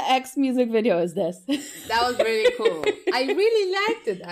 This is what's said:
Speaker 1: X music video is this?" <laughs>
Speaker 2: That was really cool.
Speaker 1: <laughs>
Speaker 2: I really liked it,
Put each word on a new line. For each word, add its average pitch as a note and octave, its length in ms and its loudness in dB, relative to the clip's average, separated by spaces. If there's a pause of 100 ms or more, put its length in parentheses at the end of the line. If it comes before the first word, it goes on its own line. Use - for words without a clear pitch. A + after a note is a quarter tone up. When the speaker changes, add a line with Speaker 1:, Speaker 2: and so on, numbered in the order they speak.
(220)
Speaker 1:
X C4 160 -14
music B3+ 320 2
video G#3+ 300 2
is E3+ 160 0
this?" F3+ 220 -2 (100)
<laughs> - 400 -6
Speaker 2:
That A3+ 200 0
was B3 120 -2
really A3+ 400 2
cool. F3 240 -2 (160)
Speaker 1:
<laughs> B3 200 -2
Speaker 2:
I - 20 0 (200)
really A4 240 4 (220)
liked A4+ 260 -4
it, F3+ 80 -8 (100)